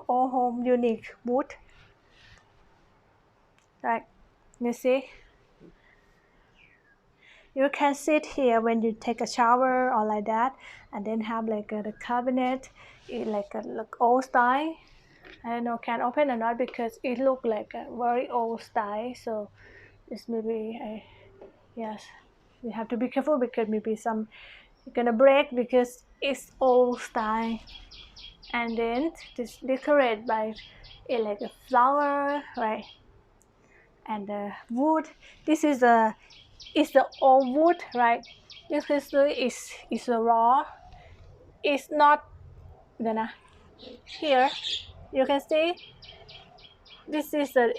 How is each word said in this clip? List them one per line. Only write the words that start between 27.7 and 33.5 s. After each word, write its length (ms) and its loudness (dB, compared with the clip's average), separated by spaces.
And 240 -4
then 360 -2
this 220 -10
decorate 680 0
by, 280 -2
eh, 100 -2
like 220 -4
a 100 -10
flower, 760 2
right? 280 -4